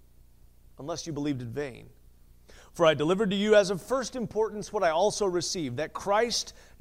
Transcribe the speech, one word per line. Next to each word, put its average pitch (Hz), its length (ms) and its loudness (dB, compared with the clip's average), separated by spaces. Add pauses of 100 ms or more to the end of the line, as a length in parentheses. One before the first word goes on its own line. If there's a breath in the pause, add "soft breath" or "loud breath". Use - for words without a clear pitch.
(800)
unless 151 260 -10
you 165 80 -8
believed 143 300 -4
in 117 80 -10
vain." 120 380 -10 (840 loud breath)
For 170 120 2
I 156 80 8
delivered 180 380 2
to 202 40 0
you 214 200 4
as 202 160 6
of 175 100 -4
first 254 340 -4
importance 214 560 -4
what 202 120 -2
I 165 80 4
also 196 340 2
received, 165 520 -2
that 156 140 -6
Christ 214 600 -2 (280 soft breath)